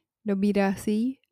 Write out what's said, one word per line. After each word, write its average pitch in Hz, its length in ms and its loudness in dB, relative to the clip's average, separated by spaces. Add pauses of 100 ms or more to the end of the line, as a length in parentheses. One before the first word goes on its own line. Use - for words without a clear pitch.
(260)
dobírá 196 500 2
si 214 160 -4
jí, 233 260 -2 (140)